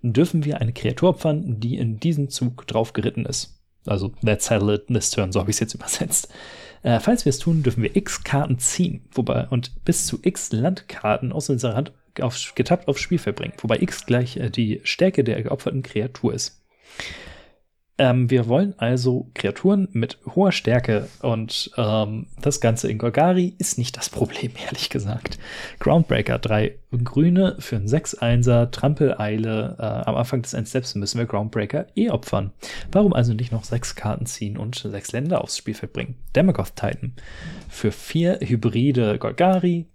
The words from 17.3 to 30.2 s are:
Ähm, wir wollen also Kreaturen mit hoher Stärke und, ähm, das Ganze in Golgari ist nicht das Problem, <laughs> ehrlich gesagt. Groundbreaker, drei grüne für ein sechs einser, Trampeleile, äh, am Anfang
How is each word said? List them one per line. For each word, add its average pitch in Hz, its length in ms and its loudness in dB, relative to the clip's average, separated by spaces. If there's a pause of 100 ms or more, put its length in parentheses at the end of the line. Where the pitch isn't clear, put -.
Ähm, 123 300 4
wir 120 180 4
wollen 185 300 4
also 123 560 0
Kreaturen 190 580 2
mit 117 240 -2 (180)
hoher 190 180 6
Stärke 110 540 2 (140)
und, 113 560 -2
ähm, 110 520 0 (120)
das - 220 0
Ganze 113 280 2
in 110 60 -2
Golgari 170 600 2
ist - 180 -2
nicht - 180 -4
das - 140 -6
Problem, - 500 -2
<laughs> - 80 -12
ehrlich - 220 -6
gesagt. 117 500 -6 (420)
Groundbreaker, 127 580 4
drei 110 400 0 (260)
grüne 175 540 4
für - 180 -6
ein 101 120 -2
sechs 147 260 0
einser, 120 560 4
Trampeleile, 113 1080 0
äh, 110 300 -2
am 113 80 0
Anfang 123 240 0